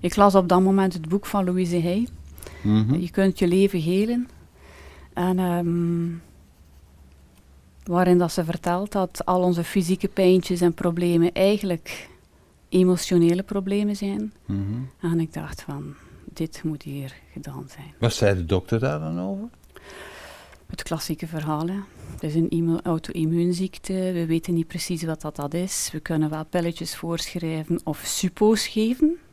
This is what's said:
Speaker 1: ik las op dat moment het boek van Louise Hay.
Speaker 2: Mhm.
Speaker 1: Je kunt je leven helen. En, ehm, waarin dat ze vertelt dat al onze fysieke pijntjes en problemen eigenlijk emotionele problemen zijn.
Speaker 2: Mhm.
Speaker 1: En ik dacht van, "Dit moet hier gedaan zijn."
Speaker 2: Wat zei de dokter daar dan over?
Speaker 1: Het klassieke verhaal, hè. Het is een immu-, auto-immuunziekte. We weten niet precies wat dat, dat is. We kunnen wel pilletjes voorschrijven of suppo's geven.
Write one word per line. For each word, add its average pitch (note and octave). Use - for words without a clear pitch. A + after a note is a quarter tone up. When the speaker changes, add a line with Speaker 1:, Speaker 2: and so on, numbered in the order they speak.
Speaker 1:
ik F3
las G3+
op F3+
dat F#3
moment F#3+
het D#3+
boek G3
van G3
Louise F3+
Hay. F#3+
Speaker 2:
Mhm. G#2+
Speaker 1:
Je F3
kunt F#3+
je F#3+
leven F#3+
helen. G#3+
En, F#3
ehm, E3+
waarin F3+
dat F3
ze F3+
vertelt F3
dat F#3
al F3+
onze F3
fysieke F#3
pijntjes F#3
en E3+
problemen E3+
eigenlijk G3
emotionele F3+
problemen G3+
zijn. G#3
Speaker 2:
Mhm. G2
Speaker 1:
En E3
ik D#3+
dacht D#3
van, C#3+
"Dit -
moet D3+
hier C#3
gedaan C#3
zijn." -
Speaker 2:
Wat A2+
zei G2+
de F2+
dokter F#2+
daar C#3+
dan D#3+
over? G3
Speaker 1:
Het -
klassieke D#3+
verhaal, D#3
hè. G3
Het -
is D#3
een E3
immu-, E3
auto-immuunziekte. E3+
We F#3
weten E3
niet E3
precies E3+
wat D#3+
dat, D3+
dat D3
is. F3+
We D#3
kunnen D#3
wel D#3
pilletjes E3+
voorschrijven E3
of -
suppo's G#3
geven. B3+